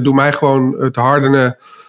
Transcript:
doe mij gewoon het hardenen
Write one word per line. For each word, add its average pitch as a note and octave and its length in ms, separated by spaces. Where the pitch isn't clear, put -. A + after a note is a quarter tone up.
doe C3+ 120
mij C#3 180
gewoon C3+ 460
het C3 180
hardenen C3+ 600